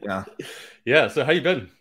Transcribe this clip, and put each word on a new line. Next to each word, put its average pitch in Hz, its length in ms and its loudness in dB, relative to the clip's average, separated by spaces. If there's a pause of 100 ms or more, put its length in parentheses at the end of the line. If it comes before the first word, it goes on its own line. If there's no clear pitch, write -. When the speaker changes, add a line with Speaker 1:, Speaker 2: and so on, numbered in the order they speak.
Speaker 1:
Yeah. 98 220 -4 (640)
Speaker 2:
Yeah, 131 240 4
so 139 160 0
how 156 80 2
you 175 80 2
been? 135 280 0 (120)